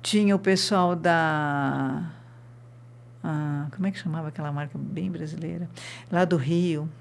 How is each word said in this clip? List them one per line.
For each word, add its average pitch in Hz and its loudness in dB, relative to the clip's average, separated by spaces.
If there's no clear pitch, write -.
tinha 202 4
o 190 2
pessoal 190 4
da, 147 2
ah, 151 -2
como 190 -2
é 196 0
que - -10
chamava 160 -4
aquela 151 -6
marca 143 -6
bem 156 -4
brasileira? 165 -6
Lá 180 4
do 170 4
Rio. 160 2